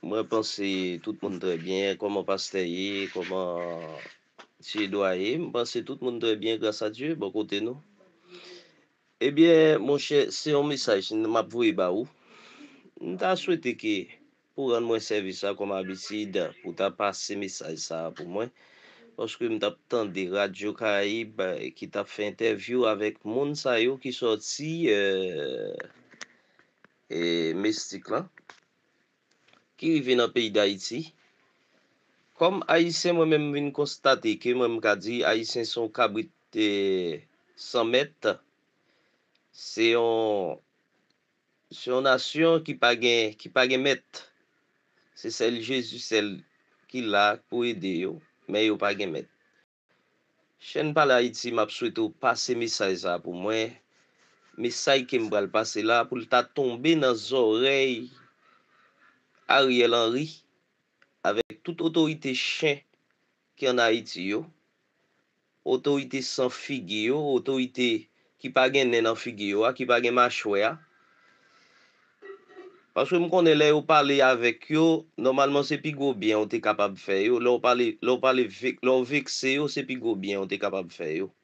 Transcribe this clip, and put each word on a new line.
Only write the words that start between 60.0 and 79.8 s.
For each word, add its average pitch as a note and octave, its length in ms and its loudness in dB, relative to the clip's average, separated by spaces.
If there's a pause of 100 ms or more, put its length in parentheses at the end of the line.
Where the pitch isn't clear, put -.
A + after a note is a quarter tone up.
avèk G#2 400 -2
tout E3+ 200 -6
otorite D#3 520 0
chen C#3+ 400 -2 (840)
ki C3+ 80 0
an B2 140 2
Ayiti G2+ 480 0
yo, B2 140 -2 (1200)
otorite C3+ 580 0
san B2+ 280 -2
figi G#2+ 560 -4
yo, C#3 100 2 (160)
otorite B2+ 560 0 (500)
ki B2+ 140 -8
pa C3 180 6
gen C3+ 200 4
nen A#2 120 4
nan A2+ 140 0
figi G#2 340 -6
yo, G#2+ 160 2
a, B2+ 80 -2
ki B2+ 120 -6
pa A#2+ 120 4
gen B2 160 0
machwe A2 480 2
a. D3 120 0 (2250)
Paske F3+ 240 2
m E3+ 100 2
konnen E3 280 6
lè D3+ 120 6
yo D3+ 160 4
pale C#3+ 380 6
avèk A#2+ 480 4
yo, D#3+ 140 6 (340)
nòmalman C#3 460 4
se D3 120 -2
pi D3+ 160 -6
gwo C#3 220 0
byen G#2+ 240 2
ou G#2 100 0
te A#2+ 120 -2
kapab G#2 360 2
fè G2 280 0
yo. B2 120 4
Lè A#2+ 140 2
ou A#2 100 2
pale, B2 380 2
lè A#2 100 0
ou B2 120 2
pale B2+ 280 2
vek-, B2 320 -6
lè B2+ 80 2
ou B2+ 160 2
vekse C3+ 520 -2
yo, D3 120 -2
se C3+ 160 -6